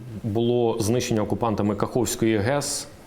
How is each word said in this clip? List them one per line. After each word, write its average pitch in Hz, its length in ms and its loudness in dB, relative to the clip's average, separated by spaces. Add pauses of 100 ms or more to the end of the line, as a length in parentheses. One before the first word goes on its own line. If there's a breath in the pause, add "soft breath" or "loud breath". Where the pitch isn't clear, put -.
(240)
було 117 560 2
знищення 113 420 0
окупантами 104 540 0
Каховської 113 640 2
гес. 139 500 -2 (180)